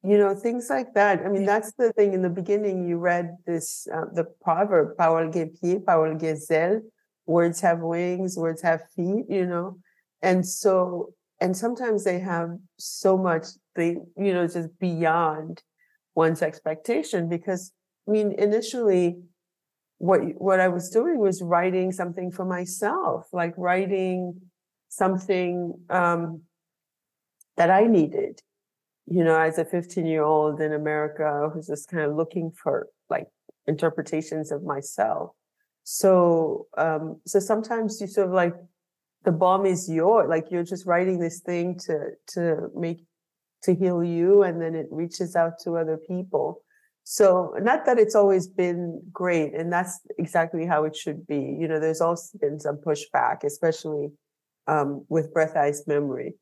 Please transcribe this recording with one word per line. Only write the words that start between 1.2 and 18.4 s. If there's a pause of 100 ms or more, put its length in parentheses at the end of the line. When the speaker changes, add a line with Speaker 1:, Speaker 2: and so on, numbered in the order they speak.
Speaker 1:
I
mean,
Speaker 2:
Yeah.
Speaker 1:
that's
the
thing.
In
the
beginning,
you
read
this,
uh,
the
proverb,
"Parole
gen
pied,
parole
gen
zèle," (420)
words
have
wings,
words
have (120)
feet,
you
know? (420)
And
so, (260)
and
sometimes
they
have (260)
so
much, (300)
they, (200)
you
know,
just
beyond (520)
one's
expectation.
Because, (340)
I
mean,
initially, (800)